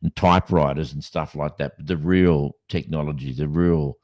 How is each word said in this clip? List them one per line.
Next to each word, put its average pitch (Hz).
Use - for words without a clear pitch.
and 82
typewriters 80
and 73
stuff -
like 76
that, 71
but 73
the 87
real 82
technology, 73
the 71
real 78